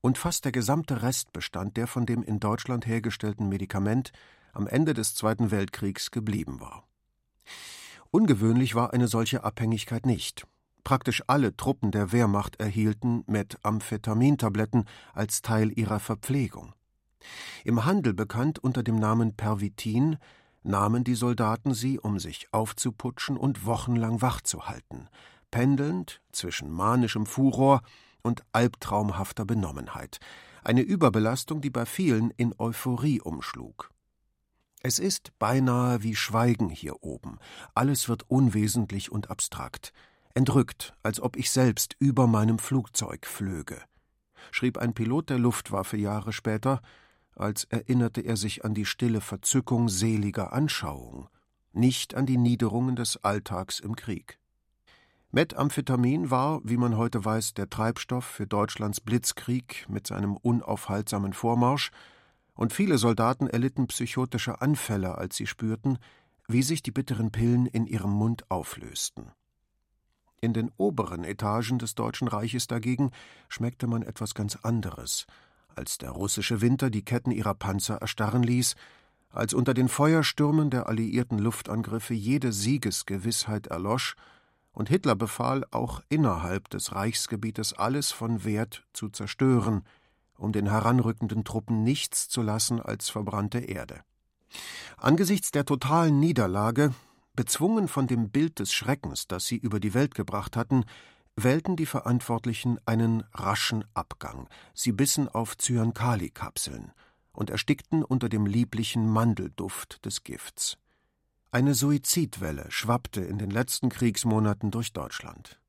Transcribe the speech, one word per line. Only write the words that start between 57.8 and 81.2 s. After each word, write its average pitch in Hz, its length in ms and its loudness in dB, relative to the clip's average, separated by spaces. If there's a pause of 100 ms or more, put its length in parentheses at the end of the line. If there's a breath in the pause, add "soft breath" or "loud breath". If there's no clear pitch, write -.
für - 220 -8
Deutschlands 104 540 -2
Blitzkrieg - 880 -4
mit 104 180 -6
seinem 101 300 -2
unaufhaltsamen 104 960 -2
Vormarsch, 120 560 2 (640 loud breath)
und 113 180 -2
viele 190 260 2
Soldaten 117 480 2
erlitten 127 400 0
psychotische 123 760 -4
Anfälle, 104 540 0
als 92 200 -6
sie 104 100 -6
spürten, 113 520 -2 (500 soft breath)
wie 120 140 4
sich 151 200 -2
die - 80 -4
bitteren 113 400 -2
Pillen 120 360 4
in 113 200 -2
ihrem 101 240 -2
Mund 110 400 0
auflösten. - 800 -8 (1080)
In 113 140 2
den 113 220 0
oberen 104 480 0
Etagen 110 540 0
des 117 160 -6
Deutschen 113 320 -2
Reiches 113 400 -2
dagegen 123 440 0 (380 loud breath)
schmeckte 120 380 -4
man 117 160 0
etwas - 320 -8
ganz 104 220 -4
anderes, - 720 -4 (480 soft breath)
als - 240 -8
der 64 120 -10
russische 101 500 -2
Winter 127 300 4
die 107 140 -2
Ketten 120 260 -2
ihrer 104 240 0
Panzer 98 420 -2
erstarren 110 460 0
ließ, 120 320 2 (560 loud breath)
als - 220 -2
unter 123 220 2
den 127 140 4
Feuerstürmen 151 800 4
der 127 180 -2
alliierten 113 500 0